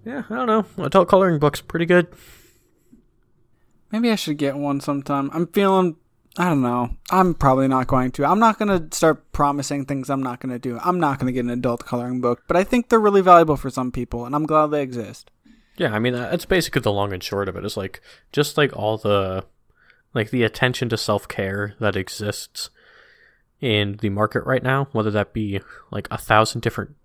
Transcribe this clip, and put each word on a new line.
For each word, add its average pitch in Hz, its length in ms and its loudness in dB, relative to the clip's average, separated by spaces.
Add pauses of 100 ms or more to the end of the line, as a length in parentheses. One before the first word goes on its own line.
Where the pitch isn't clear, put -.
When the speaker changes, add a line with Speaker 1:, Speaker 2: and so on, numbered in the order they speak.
Speaker 1:
yeah, 247 240 -10
I 214 60 -8
don't 254 120 -4
know. 220 180 2 (180)
Adult 180 240 4
coloring 185 320 4
book's 143 220 2
pretty 165 240 -4
good. 175 220 4 (1800)
Speaker 2:
Maybe 226 200 0
I 214 40 2
should 151 220 -4
get 139 200 -2
one 143 240 -2
sometime. 139 520 -2
I'm 165 140 -2
feeling, 190 480 2 (420)
I 180 120 0
don't 143 120 2
know. 120 360 -2 (120)
I'm 180 240 0
probably 135 360 2
not 131 180 0
going 127 240 0
to. 139 140 -4
I'm 180 140 2
not 220 200 2
gonna 190 320 0
start - 400 0
promising 143 540 -2
things 135 240 -6
I'm 139 140 -2
not 123 180 -8
gonna 123 180 -8
do. 120 240 -6
I'm 180 160 0
not 143 200 0
gonna 127 120 -2
get 123 140 -2
an 120 60 -4
adult 120 340 -2
coloring 123 340 -4
book, 120 280 -2
but 165 100 2
I 185 60 4
think 240 260 0
they're 226 100 6
really 202 220 6
valuable 170 340 8
for 135 140 -8
some 127 220 -6
people, 120 340 -8
and 127 100 -6
I'm 151 100 0
glad 156 220 2
they 147 160 0
exist. 120 480 -10 (460)
Speaker 1:
Yeah, 127 160 -2
I 107 60 0
mean, 123 140 0
that's 123 320 -6
basically 170 360 0
the 110 100 0
long 101 220 0
and 90 100 -8
short 101 260 -2
of 92 60 -10
it. 92 100 -10
It's 104 120 -6
like, 95 220 -8 (320)
just, - 260 0
like, 143 200 2
all 107 220 -2
the, 95 460 0 (680)
like, 107 160 -2
the 123 140 0
attention 123 460 0
to 113 80 -2
self-care 101 840 -4
that 104 160 0
exists - 760 -8 (880)
in 104 400 0
the 107 120 -2
market 104 340 -2
right 131 160 0
now, 135 300 0
whether 110 180 0
that 104 240 -2
be, 101 280 -4 (280)
like, 104 220 -8
a 110 80 -8
thousand 110 420 2
different - 300 -6 (140)